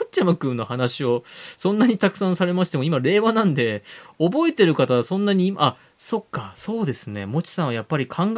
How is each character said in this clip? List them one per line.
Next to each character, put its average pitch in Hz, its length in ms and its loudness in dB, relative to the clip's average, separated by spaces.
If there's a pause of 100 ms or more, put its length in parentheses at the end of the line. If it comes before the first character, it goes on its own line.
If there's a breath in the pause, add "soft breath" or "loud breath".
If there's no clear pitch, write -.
(100)
ち 381 100 -2
ゃ 196 60 2
ま 170 100 2
く 135 160 -4
ん 120 60 -4
の 110 80 -6
話 123 380 -4
を 120 220 0
そ - 460 -6
ん 214 60 0
な 240 80 6
に 226 100 4
た 190 140 2
く - 80 -8
さ 190 100 0
ん 180 80 2
さ 185 80 0
れ 180 80 0
ま 180 140 2
し - 40 -4
て - 60 -4
も、 131 80 0
今 156 140 0
令 156 220 2
和 226 120 2
な 226 120 2
ん 165 100 4
で、 113 280 0 (360 loud breath)
覚 254 320 2
え - 20 2
て 220 140 4
る 156 80 4
方 127 180 2
は 123 100 4
そ 180 140 -4
ん 202 80 0
な 202 80 2
に、 190 240 2
あ、 - 220 2 (180 soft breath)
そ - 220 -4
っ - 120 -12
か、 110 240 -10
そ 226 280 -6
う 180 40 -2
で 135 60 0
す - 160 -12
ね。 101 160 -8
も 120 160 -2
ち - 80 -4
さ - 140 -4
ん 143 60 0
は 120 40 -2
や 117 80 -2
っ 107 60 -8
ぱ 156 100 -2
り 131 100 0
考 202 320 -2